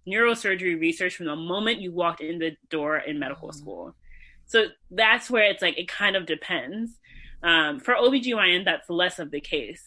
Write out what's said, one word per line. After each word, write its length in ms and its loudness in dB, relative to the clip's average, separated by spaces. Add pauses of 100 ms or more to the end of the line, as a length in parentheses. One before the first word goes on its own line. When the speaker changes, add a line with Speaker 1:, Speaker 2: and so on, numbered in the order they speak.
Speaker 1:
neurosurgery 720 0
research 380 -2
from 100 -8
the 100 -4
moment 440 -2
you 120 -8
walked 280 0
in 180 -6
the 180 -4 (120)
door 300 -2
in 200 -6
medical 300 -8
Speaker 2:
Mm-hmm. 100 -14
Speaker 1:
school. 360 -14 (520)
So 200 2 (240)
that's 400 2
where 140 6
it's 180 2
like, 160 0
it 100 -8
kind 280 0
of 100 -2
depends. 720 -6 (440)
Um, 360 4
for 180 0
O 140 6
B 100 2
G 140 -2
Y 160 4
N, 140 2
that's 260 -2
less 300 0
of 100 -8
the 100 -6
case. 460 -6